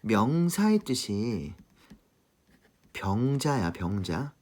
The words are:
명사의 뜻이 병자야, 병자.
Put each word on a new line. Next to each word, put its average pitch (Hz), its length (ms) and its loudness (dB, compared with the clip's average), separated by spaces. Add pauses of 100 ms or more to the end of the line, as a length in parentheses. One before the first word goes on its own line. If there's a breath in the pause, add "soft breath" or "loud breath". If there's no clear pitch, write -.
명사의 170 760 4
뜻이 104 720 -4 (1400 loud breath)
병자야, 123 800 0
병자. 90 680 -4